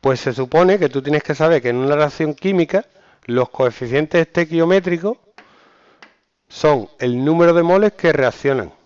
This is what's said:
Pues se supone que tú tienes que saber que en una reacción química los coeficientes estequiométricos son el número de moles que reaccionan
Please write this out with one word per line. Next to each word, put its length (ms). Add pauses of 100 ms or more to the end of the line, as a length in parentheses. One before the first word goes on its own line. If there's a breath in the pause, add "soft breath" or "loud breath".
Pues 200
se 120
supone 460
que 100
tú 140
tienes 200
que 120
saber 260
que 80
en 80
una 200
reacción 360
química 540 (400 soft breath)
los 240
coeficientes 720
estequiométricos 960 (1300 soft breath)
son 400 (100)
el 240
número 300
de 100
moles 300
que 180
reaccionan 600 (140)